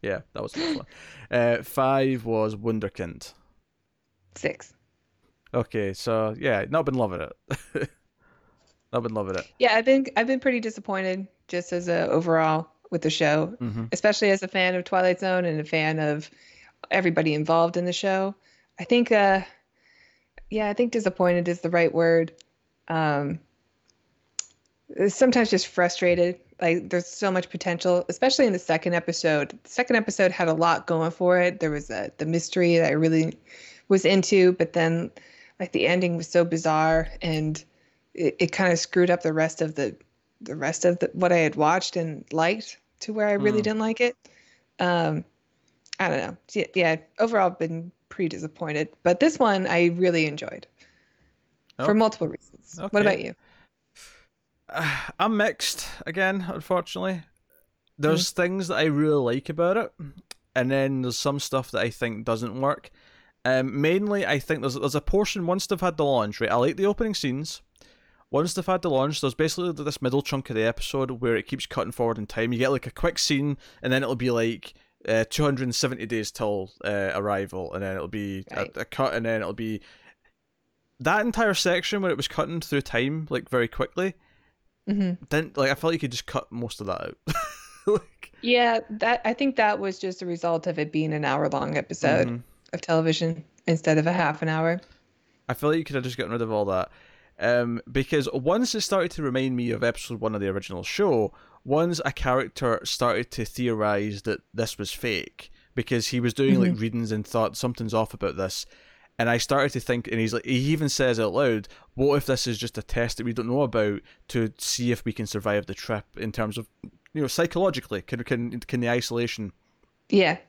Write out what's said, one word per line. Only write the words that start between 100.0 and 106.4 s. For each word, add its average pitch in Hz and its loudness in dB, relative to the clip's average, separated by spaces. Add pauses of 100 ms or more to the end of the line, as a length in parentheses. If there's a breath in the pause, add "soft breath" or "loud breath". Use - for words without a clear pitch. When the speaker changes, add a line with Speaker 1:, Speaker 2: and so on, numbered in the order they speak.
Speaker 1:
one 107 -4
of 104 -4
the 98 -2
original 95 -6
show, 123 0 (280 soft breath)
once 160 0
a 139 -4
character 127 -2
started 120 -2
to 117 -6
theorize 107 -2
that - -4 (140)
this 110 -4
was 101 -6
fake, - -6 (240 soft breath)
because 117 -2
he 127 -2
was 117 0
doing, 135 4